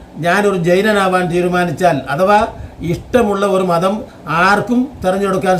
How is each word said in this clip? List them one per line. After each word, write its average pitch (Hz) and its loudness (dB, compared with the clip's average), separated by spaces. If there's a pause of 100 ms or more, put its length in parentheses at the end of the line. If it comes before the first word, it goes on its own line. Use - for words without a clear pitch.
(260)
ഞാനൊരു 190 0 (100)
ജൈനനാവാൻ 190 2
തീരുമാനിച്ചാൽ, 175 0 (160)
അഥവാ 190 4 (540)
ഇഷ്ടമുള്ള 208 0 (120)
ഒരു 190 0
മതം 185 0 (500)
ആർക്കും 208 2 (220)
തിരഞ്ഞെടുക്കാൻ 190 0